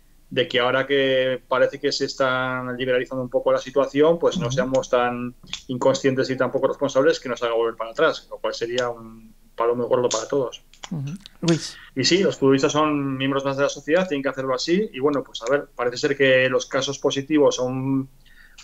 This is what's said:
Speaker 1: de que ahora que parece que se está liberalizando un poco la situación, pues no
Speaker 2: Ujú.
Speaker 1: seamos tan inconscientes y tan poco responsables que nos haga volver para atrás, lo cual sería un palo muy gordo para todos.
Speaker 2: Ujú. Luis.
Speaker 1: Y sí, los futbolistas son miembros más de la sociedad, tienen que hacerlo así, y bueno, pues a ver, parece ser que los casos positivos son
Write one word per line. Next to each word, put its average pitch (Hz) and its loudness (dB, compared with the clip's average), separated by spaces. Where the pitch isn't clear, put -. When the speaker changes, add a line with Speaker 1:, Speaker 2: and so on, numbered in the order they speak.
Speaker 1:
de - -2
que 127 0
ahora 127 0
que 131 2
parece 131 2
que 143 0
se 139 -4
está 127 -2
liberalizando 127 -2
un 127 -6
poco 131 0
la 131 2
situación, 139 2
pues 135 0
no 117 -2
Speaker 2:
Ujú. 127 -4
Speaker 1:
seamos 131 0
tan 123 0
inconscientes 131 0
y 131 -4
tan 127 0
poco 131 -2
responsables 139 2
que 131 -10
nos 120 -6
haga 117 0
volver 113 0
para 113 -10
atrás, 143 0
lo 107 -14
cual 113 -4
sería 120 -4
un 113 -14
palo 120 2
muy 120 -2
gordo 123 2
para 110 -2
todos. 135 -4
Speaker 2:
Ujú. 143 -6
Luis. 165 0
Speaker 1:
Y 127 -2
sí, 175 4
los 139 0
futbolistas 135 4
son 143 0
miembros 135 -2
más 135 -2
de 143 0
la 139 2
sociedad, 160 0
tienen 143 -2
que 135 0
hacerlo 131 -4
así, 185 0
y 131 -10
bueno, 139 0
pues - -14
a 117 -2
ver, 143 0
parece 123 -2
ser 143 -2
que 131 4
los 127 0
casos 135 -4
positivos 139 2
son 131 -2